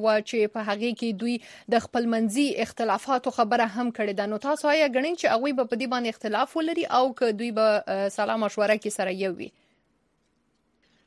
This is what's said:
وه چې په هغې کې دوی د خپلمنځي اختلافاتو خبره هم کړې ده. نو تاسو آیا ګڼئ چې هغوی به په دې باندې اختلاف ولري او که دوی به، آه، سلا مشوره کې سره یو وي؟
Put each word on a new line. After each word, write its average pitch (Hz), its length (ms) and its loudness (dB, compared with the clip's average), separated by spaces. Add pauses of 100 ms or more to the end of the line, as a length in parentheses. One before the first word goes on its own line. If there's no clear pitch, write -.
وه 214 160 4
چې 214 260 0
په 220 220 -6
هغې 214 260 -2
کې 233 180 -4
دوی 233 240 -2 (320)
د 233 100 4
خپلمنځي 233 760 0
اختلافاتو 233 760 -2
خبره 233 360 2
هم 226 240 -2
کړې 208 220 -2
ده. 202 140 -2
نو 214 120 -4
تاسو 294 300 0
آیا 294 200 4
ګڼئ 262 320 0
چې - 60 2
هغوی 233 260 2
به 254 120 0
په 233 120 -2
دې 247 100 -2
باندې 240 220 -2
اختلاف 220 480 -2
ولري 330 280 0
او 254 280 4
که 233 200 0
دوی 226 180 -4
به، 214 360 2
آه، 196 220 -2
سلا 214 280 -2
مشوره 214 400 2
کې 208 120 -6
سره 185 240 -2
یو 190 220 -2
وي؟ - 180 -12 (1500)